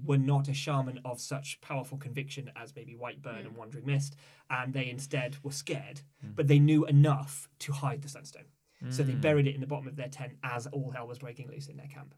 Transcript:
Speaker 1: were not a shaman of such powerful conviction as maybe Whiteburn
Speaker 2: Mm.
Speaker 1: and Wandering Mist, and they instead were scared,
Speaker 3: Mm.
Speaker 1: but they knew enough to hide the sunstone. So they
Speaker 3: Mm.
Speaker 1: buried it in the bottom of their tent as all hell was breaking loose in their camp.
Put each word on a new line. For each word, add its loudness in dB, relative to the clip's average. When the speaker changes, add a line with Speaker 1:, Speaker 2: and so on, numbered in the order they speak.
Speaker 1:
were 4
not 4
a 0
shaman -2
of -6
such -8
powerful -6
conviction -8
as -14
maybe -14
Whiteburn -10
Speaker 2:
Mm. -12
Speaker 1:
and -14
Wandering -10
Mist, 0
and -2
they -2
instead -4
were -6
scared, -8
Speaker 3:
Mm. -10
Speaker 1:
but 4
they 10
knew 8
enough 6
to -6
hide -4
the -12
sunstone. -16
So 0
they 2
Speaker 3:
Mm. 0
Speaker 1:
buried 6
it -2
in -6
the -4
bottom -4
of -12
their -6
tent -12
as -4
all -6
hell -8
was -12
breaking -12
loose -12
in -16
their -14
camp. -18